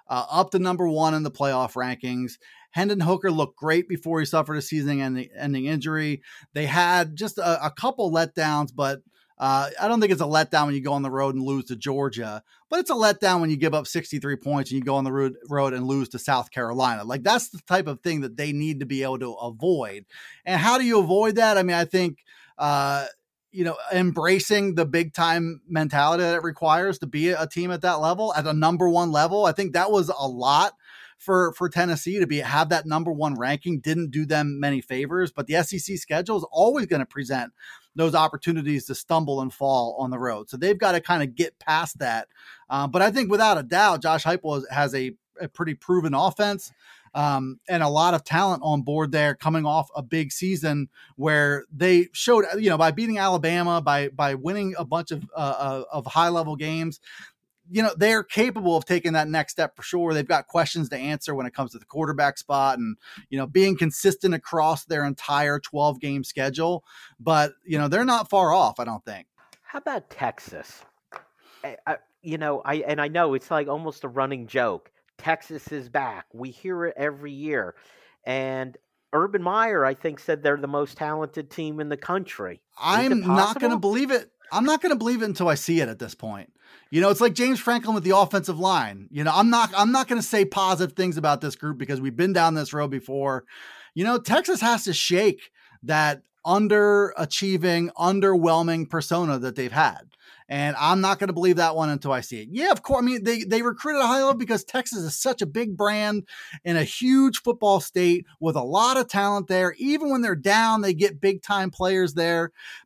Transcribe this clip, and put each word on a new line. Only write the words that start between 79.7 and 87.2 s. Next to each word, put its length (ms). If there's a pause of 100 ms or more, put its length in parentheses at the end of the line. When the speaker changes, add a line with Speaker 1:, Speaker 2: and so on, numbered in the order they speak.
Speaker 2:
I 100
think, 240
said 240
they're 140
the 100
most 300
talented 520
team 300
in 100
the 80
country. 580
Is 60 (200)
it 320
Speaker 1:
I'm 80
not 400
gonna 160
Speaker 2:
possible? 20
Speaker 1:
believe 320
it. 200 (200)
I'm 140
not 180
gonna 140
believe 260
it 40
until 220
I 60
see 260
it 80
at 120
this 140
point. 380 (380)
You 100
know, 100
it's 100